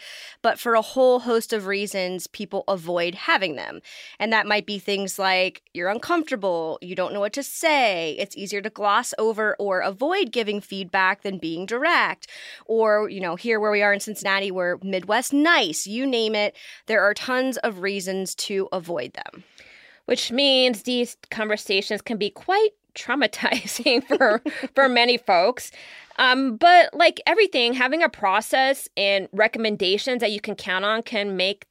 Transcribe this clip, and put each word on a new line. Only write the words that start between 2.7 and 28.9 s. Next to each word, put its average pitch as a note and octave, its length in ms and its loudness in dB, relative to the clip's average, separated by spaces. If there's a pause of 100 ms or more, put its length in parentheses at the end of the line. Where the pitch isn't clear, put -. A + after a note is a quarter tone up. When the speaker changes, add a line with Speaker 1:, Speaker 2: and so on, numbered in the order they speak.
Speaker 1:
having G3 400 0
them. D#2 240 -10 (400)
And G#3+ 140 -2
that G#3 120 4
might G#3 220 0
be G#3 100 -6
things G3 400 -4
like, F#3 460 0 (100)
"You're F3 160 -4
uncomfortable, G3+ 920 -2
you F3+ 120 -12
don't F#3 200 -2
know G#3 80 -4
what G#3 120 -2
to C#4 100 -4
say, A3 760 0
it's - 180 -6
easier G3+ 240 -6
to - 80 -8
gloss G#3 480 0
over G#3+ 420 0
or G3 200 0
avoid B3 520 0
giving G#3 300 -2
feedback F#3+ 600 0
than F#3+ 160 -6
being E3 260 -6
direct." B3 640 0 (380)
Or, G#3+ 440 2
you G3 120 -8
know, F3 160 -4
"Here A3 220 -2
where G#3 120 0
we G#3 100 2
are G3+ 120 4
in G3+ 80 -2
Cincinnati, G3 500 -2
we're F3+ 320 -2
Midwest G3 500 0
nice," C#4+ 540 2
you A3+ 180 -4
name A3+ 300 0
it. G#3 200 -2 (320)
There A3 140 2
are G3+ 140 4
tons B3+ 420 -2
of G#3 240 -4
reasons F#3+ 540 -4
to G3 360 -4
avoid E3 420 -6
them. - 320 -16 (600)
Speaker 2:
Which - 260 -2
means B3+ 520 2
these B3 340 -2 (140)
conversations G#3 680 -2
can A#3 160 -6
be G3 140 -4
quite G#4 380 0 (260)
traumatizing B3 1120 0
<laughs> - 100 2
for, A3 240 4 (320)
for C4+ 160 6
many A#3+ 280 4
folks. G3+ 540 2 (460)
Um, B3+ 400 2
but F4 380 8
like E4+ 320 4
everything, D#4+ 460 4
having C4 280 2
a D#4+ 80 4
process C4+ 800 2 (100)